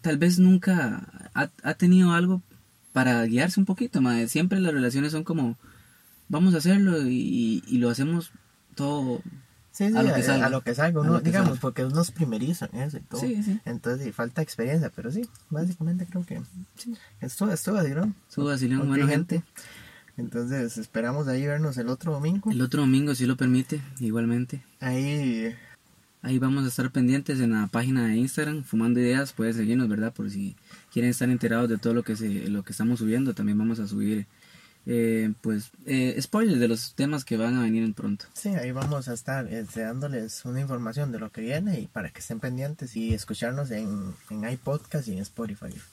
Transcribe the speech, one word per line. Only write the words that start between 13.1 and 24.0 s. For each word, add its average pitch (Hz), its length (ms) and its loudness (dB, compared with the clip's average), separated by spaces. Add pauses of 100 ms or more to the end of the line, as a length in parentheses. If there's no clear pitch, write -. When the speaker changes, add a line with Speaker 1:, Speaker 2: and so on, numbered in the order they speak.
Speaker 1:
Sí, 240 220 -2
sí. 208 220 0
Speaker 2:
Entonces, 139 420 -6
sí, - 60 -6
falta 123 300 -4
experiencia, 143 520 -2
pero - 180 -8
sí, 226 160 -4 (220)
básicamente 175 560 -2
creo 180 200 -6
que - 160 -10 (340)
Speaker 1:
Sí. 240 180 -10 (260)
Speaker 2:
estuvo, 196 320 -2
estuvo 185 240 -2
vacilón. 170 380 0 (140)
Speaker 1:
Estuvo 143 180 -4
vacilón, 131 340 0
Speaker 2:
Ok, 143 80 0
Speaker 1:
bueno, 139 180 4
Speaker 2:
gente. 160 300 2
Speaker 1:
gente. - 140 -4 (680)
Speaker 2:
Entonces, 120 600 -4
esperamos 123 520 -4
ahí 131 180 0
vernos 147 320 -2
el 117 100 -4
otro 143 240 -4
domingo. 170 380 0
Speaker 1:
El 127 120 0
otro 127 180 0
domingo, 139 340 4
si 123 120 0
lo 127 100 2
permite, 131 440 2 (200)